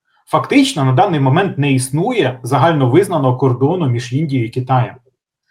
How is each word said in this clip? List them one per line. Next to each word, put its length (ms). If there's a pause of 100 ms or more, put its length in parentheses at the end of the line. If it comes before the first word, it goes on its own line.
(280)
фактично 560
на 80
даний 280
момент 380
не 140
існує 680
загальновизнаного 920
кордону 520
між 240
Індією 340
і 40
Китаєм. 440 (560)